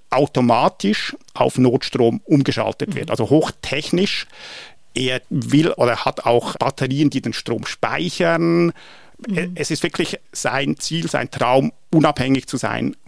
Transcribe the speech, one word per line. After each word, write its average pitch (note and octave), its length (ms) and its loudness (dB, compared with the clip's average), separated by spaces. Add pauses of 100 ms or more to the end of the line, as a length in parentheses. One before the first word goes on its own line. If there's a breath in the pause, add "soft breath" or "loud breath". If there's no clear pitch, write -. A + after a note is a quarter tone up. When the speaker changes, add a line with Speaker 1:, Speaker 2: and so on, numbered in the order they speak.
Speaker 1:
automatisch C#3 1080 2 (180)
auf - 240 0
Notstrom A#2+ 680 2
umgeschaltet C3+ 680 0
Speaker 2:
Mhm. E3 40 -8
Speaker 1:
wird. G#2+ 160 -6
Also A2 180 -2
hochtechnisch. - 1000 0 (680 loud breath)
Er B2+ 340 -2
will D3 440 2
oder A#2+ 320 0
hat - 220 -6
auch A#2+ 300 2
Batterien, C3+ 540 0
die B2+ 100 -2
den A#2 120 -4
Strom G#2+ 340 -6
speichern. E3+ 1040 0 (540 loud breath)
Speaker 2:
Mhm. G3+ 100 -4
Speaker 1:
E-, F3+ 180 -4
es D#3+ 160 -4
ist D#3 120 -2
wirklich - 360 -4 (140)
sein C#3 460 -2
Ziel, E3 300 -4
sein C3 220 -4
Traum, B2+ 420 2 (200)
unabhängig C3+ 540 2
zu - 100 -6
sein A2+ 400 -4 (120)